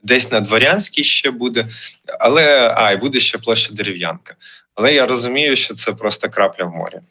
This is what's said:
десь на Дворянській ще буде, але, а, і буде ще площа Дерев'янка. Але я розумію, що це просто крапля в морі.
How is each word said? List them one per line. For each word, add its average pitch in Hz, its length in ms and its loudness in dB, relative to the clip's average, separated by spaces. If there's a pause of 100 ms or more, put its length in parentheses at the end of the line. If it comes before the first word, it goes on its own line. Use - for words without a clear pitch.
десь 123 280 0
на 110 80 2
Дворянській 131 640 2
ще - 280 0
буде, 117 360 -2 (520)
але, 135 580 4
а, 110 140 4
і 98 60 0
буде 131 220 -2
ще - 180 0
площа - 360 -2
Дерев'янка. 90 640 -8 (400)
Але 123 180 2
я 135 120 4
розумію, 127 500 0
що 117 180 -2
це 104 180 -4
просто - 380 -4
крапля 95 360 -4
в 85 100 -10
морі. 87 240 -10 (120)